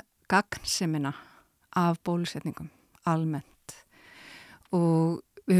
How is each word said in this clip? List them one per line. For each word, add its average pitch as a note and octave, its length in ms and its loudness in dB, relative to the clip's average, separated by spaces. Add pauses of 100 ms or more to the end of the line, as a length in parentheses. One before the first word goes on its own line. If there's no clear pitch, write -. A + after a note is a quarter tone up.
(300)
gagnsemina D#3 840 -2 (600)
af F3 340 2
bólusetningum F3 640 -6 (360)
almennt. D#3+ 680 -4 (1000)
Og E3 480 2 (280)
við F3+ 120 6